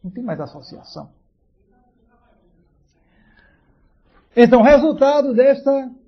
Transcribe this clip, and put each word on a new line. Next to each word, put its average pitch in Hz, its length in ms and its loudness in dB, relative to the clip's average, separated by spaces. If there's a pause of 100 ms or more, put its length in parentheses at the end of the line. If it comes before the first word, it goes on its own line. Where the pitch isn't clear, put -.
Não 180 80 -14
tem 240 140 -16
mais 180 160 -10
associação. - 680 -20 (3250)
Então, 240 220 4
resultado 277 720 2
desta 269 580 -2 (180)